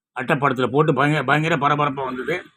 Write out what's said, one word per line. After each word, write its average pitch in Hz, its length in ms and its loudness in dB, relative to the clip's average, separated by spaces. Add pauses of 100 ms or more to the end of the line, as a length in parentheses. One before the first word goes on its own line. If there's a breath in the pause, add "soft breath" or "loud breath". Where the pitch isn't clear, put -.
(200)
அட்டைப்படத்துல 127 520 0
போட்டு 156 220 2
பயங்கர, 143 300 2
பயங்கர 156 320 2
பரபரப்பா 143 500 0
வந்தது. 127 380 -6 (140)